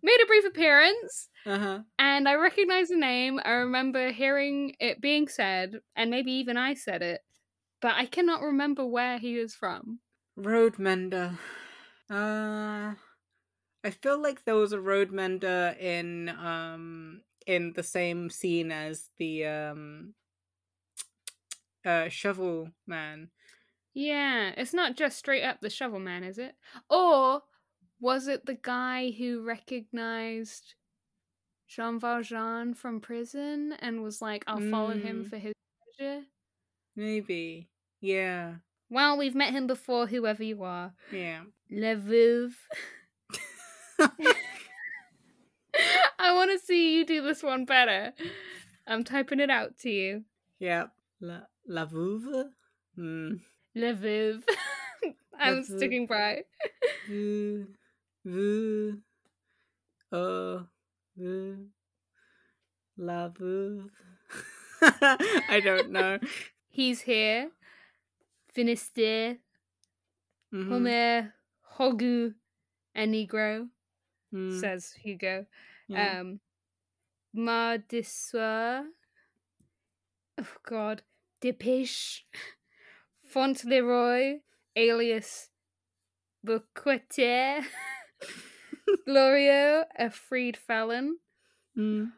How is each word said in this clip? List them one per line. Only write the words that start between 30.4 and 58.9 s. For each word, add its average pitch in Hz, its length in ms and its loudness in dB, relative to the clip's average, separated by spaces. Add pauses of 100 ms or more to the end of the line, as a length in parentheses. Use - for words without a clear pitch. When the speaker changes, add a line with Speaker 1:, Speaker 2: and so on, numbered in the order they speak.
Speaker 1:
Jean 233 320 -6
Valjean 233 720 -4
from 233 260 -8
prison 285 800 -8
and 226 220 -6
was 214 220 -8
like, 214 240 -8
"I'll 214 240 -2
follow 214 260 -2
him 202 260 -6
Speaker 2:
Mm. - 60 -10
Speaker 1:
for 220 80 -10
his 214 160 -8 (460)
treasure"? 277 240 -8 (720)
Speaker 2:
Maybe. 185 720 -6 (300)
Yeah. 185 560 -2 (340)
Speaker 1:
Well, 285 280 4
we've 277 180 0
met 277 180 2
him 262 140 -2
before, 247 400 0
whoever 220 360 -2
you 214 200 -8
are. 180 320 -8 (160)
Speaker 2:
Yeah. 170 320 -8 (260)
Speaker 1:
La 220 240 -2
Veuve. 233 640 4 (720)
<laughs> - 720 -16
Speaker 2:
<laughs> 311 100 8 (2000)
Speaker 1:
I 359 140 6
wanna 370 260 4
see 330 380 4
you 330 80 4
do 320 160 0
this 294 220 -2
one 262 220 -2
better. 247 480 4 (720)
I'm 226 160 -2
typing 269 360 -2
it 285 100 2
out 233 300 0
to 254 100 -6
you. 202 340 -2 (360)
Speaker 2:
Yep. 175 320 -2 (300)
La, 170 180 -12 (280)
La 165 180 -6
Veuve? 220 640 -4 (460)
Hmm. 160 380 -8 (420)
Speaker 1:
La 233 180 -2
Veuve. 220 500 -2 (520)
<laughs> - 440 -10
I'm 262 180 4
Speaker 2:
La 262 40 -2
Veuve. 202 160 -8
Speaker 1:
sticking 247 300 0
by. 208 360 0 (320)
<laughs> - 320 -2
Speaker 2:
Veuve. 208 600 -4 (580)
Veuve. 208 720 -2 (1120)